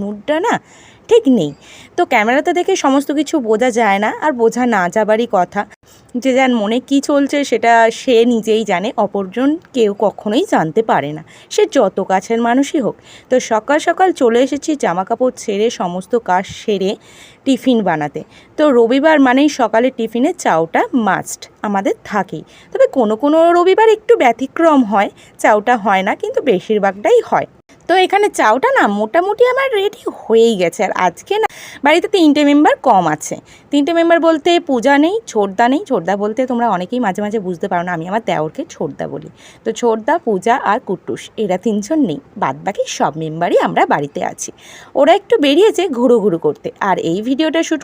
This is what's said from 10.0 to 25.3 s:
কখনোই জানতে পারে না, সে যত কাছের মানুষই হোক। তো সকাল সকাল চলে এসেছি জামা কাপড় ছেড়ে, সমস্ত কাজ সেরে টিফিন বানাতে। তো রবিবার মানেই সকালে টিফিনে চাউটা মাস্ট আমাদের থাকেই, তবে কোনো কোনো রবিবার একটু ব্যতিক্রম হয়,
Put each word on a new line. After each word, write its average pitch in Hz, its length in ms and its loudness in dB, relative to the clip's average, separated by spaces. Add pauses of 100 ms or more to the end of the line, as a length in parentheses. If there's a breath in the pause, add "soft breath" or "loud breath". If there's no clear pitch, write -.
কখনোই 208 480 -2
জানতে 180 280 0 (100)
পারে 147 260 0
না, 156 60 -14 (320 loud breath)
সে 415 80 0 (140)
যত 208 200 2 (140)
কাছের 208 380 -2
মানুষই 277 380 0
হোক। 151 100 -4 (340 loud breath)
তো 254 40 2 (160)
সকাল 233 280 0 (100)
সকাল 370 200 2 (120)
চলে 233 260 4
এসেছি 285 240 -4 (120)
জামা 185 260 -2
কাপড় 247 340 -2
ছেড়ে, 208 240 -2 (140)
সমস্ত 185 320 -6 (160)
কাজ 185 160 0 (180)
সেরে 196 280 -2 (540 loud breath)
টিফিন 254 340 0 (100)
বানাতে। 156 320 -4 (380 soft breath)
তো 302 40 0 (160)
রবিবার 269 480 4
মানেই 269 220 4 (120)
সকালে 233 280 2 (100)
টিফিনে 240 320 -2 (140)
চাউটা 170 380 0 (240)
মাস্ট - 340 -4 (260)
আমাদের 202 280 -2 (160)
থাকেই, 185 320 -6 (300 loud breath)
তবে 508 140 2 (120)
কোনো 220 240 2
কোনো 294 160 2 (180)
রবিবার 381 400 4
একটু - 160 0 (100)
ব্যতিক্রম 277 580 2 (120)
হয়, 214 180 2 (320 loud breath)